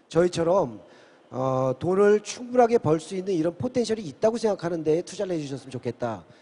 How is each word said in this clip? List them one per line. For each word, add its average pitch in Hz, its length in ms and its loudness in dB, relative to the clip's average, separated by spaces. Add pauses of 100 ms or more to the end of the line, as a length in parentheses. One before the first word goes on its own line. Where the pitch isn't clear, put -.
저희처럼, 170 720 0 (520)
어, 131 480 -2
돈을 202 420 4
충분하게 240 560 2
벌 160 220 2
수 196 160 -10
있는 190 180 -4
이런 170 240 0
포텐셜이 226 460 -2
있다고 214 340 0
생각하는 175 460 -2
데에 156 180 2
투자를 185 340 -6
해주셨으면 135 360 -8
좋겠다. 120 520 -6 (180)